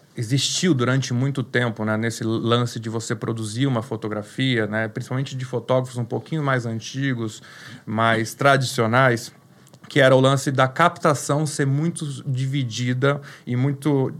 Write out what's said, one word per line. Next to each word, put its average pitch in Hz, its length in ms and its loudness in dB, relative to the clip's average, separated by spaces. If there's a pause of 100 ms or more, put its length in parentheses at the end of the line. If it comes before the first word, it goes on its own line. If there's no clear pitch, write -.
(160)
existiu 131 600 0
durante 127 360 0
muito 135 300 0
tempo, 117 420 -2
né, 107 140 0
nesse 113 260 -4
lance 113 560 0
de 113 80 -8
você 113 280 -4
produzir 113 500 -4
uma 123 160 0
fotografia, 107 840 -4
né, 110 200 -2
principalmente 131 480 -6
de 131 100 -6
fotógrafos 127 520 -2
um 120 80 -2
pouquinho 123 380 -4
mais 127 240 0
antigos, 113 720 -6 (460)
mais 113 480 2
tradicionais, 127 960 2 (580)
que 147 100 2
era 131 160 8
o 131 40 6
lance 135 320 4
da 131 160 4
captação 156 800 2
ser 143 180 -2
muito 156 400 -2 (200)
dividida 131 920 0 (260)
e 123 100 -2
muito 139 640 0